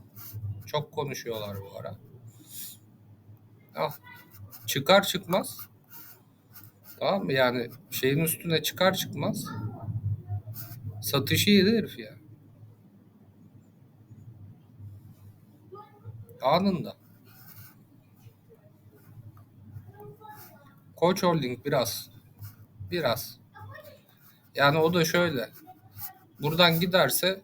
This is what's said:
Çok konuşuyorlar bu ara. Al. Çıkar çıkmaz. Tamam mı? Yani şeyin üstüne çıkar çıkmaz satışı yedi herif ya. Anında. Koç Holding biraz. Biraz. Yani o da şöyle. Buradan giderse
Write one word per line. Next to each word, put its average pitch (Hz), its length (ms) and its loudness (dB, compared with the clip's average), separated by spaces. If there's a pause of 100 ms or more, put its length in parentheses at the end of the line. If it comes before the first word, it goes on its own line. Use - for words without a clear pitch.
(680)
Çok 147 260 -6
konuşuyorlar 113 680 -6
bu 98 180 -14
ara. - 180 -12 (1800)
Al. 156 160 -4 (760)
Çıkar 185 360 4
çıkmaz. - 560 -4 (1400)
Tamam 185 240 0
mı? 170 80 -2
Yani 123 380 2 (200)
şeyin 135 280 2
üstüne 160 440 0
çıkar 185 320 2
çıkmaz - 520 -4 (1600)
satışı 147 480 2
yedi 196 200 8
herif 202 280 0
ya. 110 160 -14 (4000)
Anında. 156 540 0 (4000)
Koç 180 260 2
Holding 143 420 0
biraz. 135 460 0 (800)
Biraz. 151 480 -2 (1160)
Yani 143 240 6
o 165 160 4
da 170 100 4
şöyle. 156 460 0 (880)
Buradan 165 400 6
giderse 180 640 4